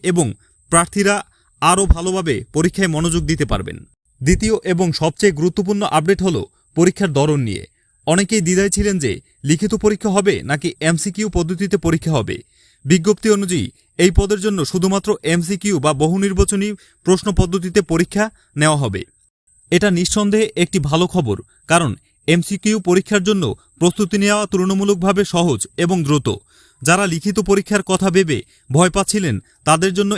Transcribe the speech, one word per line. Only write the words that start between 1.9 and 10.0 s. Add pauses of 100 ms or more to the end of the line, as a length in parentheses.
পরীক্ষায়
মনোযোগ
দিতে
পারবেন। (440)
দ্বিতীয় (100)
এবং
সবচেয়ে
গুরুত্বপূর্ণ
আপডেট
হলো (340)
পরীক্ষার
ধরন
নিয়ে। (440)
অনেকেই
দ্বিধায়
ছিলেন
যে (320)
লিখিত
পরীক্ষা